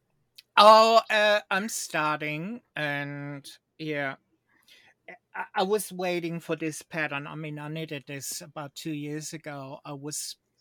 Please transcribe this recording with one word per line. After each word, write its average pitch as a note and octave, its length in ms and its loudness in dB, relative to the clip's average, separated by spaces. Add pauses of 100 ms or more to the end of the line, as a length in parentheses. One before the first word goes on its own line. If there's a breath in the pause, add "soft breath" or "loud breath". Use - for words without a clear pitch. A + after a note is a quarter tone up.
(560)
Oh, A3 520 10
uh, G#3 320 4 (100)
I'm G3+ 180 0
starting, D3+ 960 -4 (120)
and, C#3+ 760 -6 (300)
yeah. D3 380 -6 (1160 soft breath)
I, F#3+ 100 -8 (120)
I G3+ 60 2
was G3 300 -2
waiting F3 480 -4
for D#3+ 160 -4
this D#3 260 -6
pattern. D3 440 -6
I D#3 80 -12
mean, D3+ 240 -10
I D3 100 -12
knitted D3+ 380 -10
this C#3 340 -10
about D3+ 340 -14
two - 180 -10
years D3 400 -8
ago. C#3+ 520 -14
I D3+ 80 -14
was C#3+ 440 -10 (240)